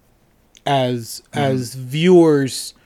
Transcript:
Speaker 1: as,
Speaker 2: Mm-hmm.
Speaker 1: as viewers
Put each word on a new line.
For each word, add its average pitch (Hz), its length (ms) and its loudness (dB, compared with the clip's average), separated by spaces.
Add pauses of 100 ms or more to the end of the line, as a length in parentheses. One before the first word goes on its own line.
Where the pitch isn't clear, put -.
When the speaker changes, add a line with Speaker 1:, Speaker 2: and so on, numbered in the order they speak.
(640)
Speaker 1:
as, 123 640 -4
Speaker 2:
Mm-hmm. - 80 -6
Speaker 1:
as 131 360 -4
viewers 147 960 2 (120)